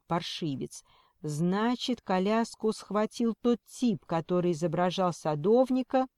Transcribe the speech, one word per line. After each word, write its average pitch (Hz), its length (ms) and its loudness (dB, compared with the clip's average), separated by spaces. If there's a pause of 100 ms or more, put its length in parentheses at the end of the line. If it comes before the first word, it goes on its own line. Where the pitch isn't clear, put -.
паршивец. - 760 -6 (380)
Значит, 196 800 0
коляску 208 720 0
схватил 214 680 -2
тот 240 280 2
тип, 226 380 -2
который 175 480 0
изображал 175 600 0
садовника, 247 920 2 (100)